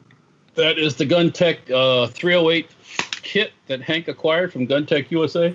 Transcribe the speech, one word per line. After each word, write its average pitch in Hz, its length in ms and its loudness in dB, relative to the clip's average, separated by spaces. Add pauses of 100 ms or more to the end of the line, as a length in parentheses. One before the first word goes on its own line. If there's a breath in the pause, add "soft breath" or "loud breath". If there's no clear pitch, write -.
(560)
That 160 240 0
is 156 160 0
the 160 80 -2
Gun 170 260 4
Tech, 170 280 0 (120)
uh, 127 380 2
three 175 280 -2
oh 165 140 4
eight 165 200 -2 (520 loud breath)
kit 202 300 -4 (160)
that 127 140 -6
Hank 165 260 -4
acquired 165 460 -2
from 127 120 -4
Gun 143 200 0
Tech 147 260 -2
U 160 140 0
S - 100 -4
A. 175 200 0